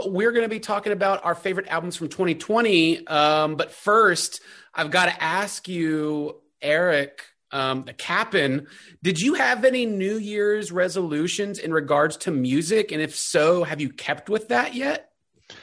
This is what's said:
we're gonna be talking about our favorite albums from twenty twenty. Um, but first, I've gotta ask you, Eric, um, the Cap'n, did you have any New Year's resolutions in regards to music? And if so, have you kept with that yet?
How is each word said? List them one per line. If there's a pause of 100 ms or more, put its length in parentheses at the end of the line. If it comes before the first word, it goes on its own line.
we're
gonna
be
talking
about
our
favorite
albums
from
twenty
twenty.
Um,
but
first, (320)
I've
gotta
ask
you, (180)
Eric, (300)
um,
the
Cap'n, (380)
did
you
have
any
New
Year's
resolutions
in
regards
to
music?
And
if
so,
have
you
kept
with
that
yet? (520)